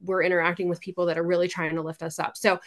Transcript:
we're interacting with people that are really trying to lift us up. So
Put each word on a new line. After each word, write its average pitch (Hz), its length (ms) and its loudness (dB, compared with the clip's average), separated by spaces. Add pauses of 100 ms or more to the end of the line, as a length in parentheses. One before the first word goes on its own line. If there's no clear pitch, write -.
we're 185 220 0
interacting 175 460 2
with 170 100 -2
people 180 280 -4
that 165 100 0
are 165 60 0
really 175 260 2
trying 165 260 -4
to 160 60 -2
lift 160 200 -8
us 165 160 -8
up. - 200 -4
So 190 300 2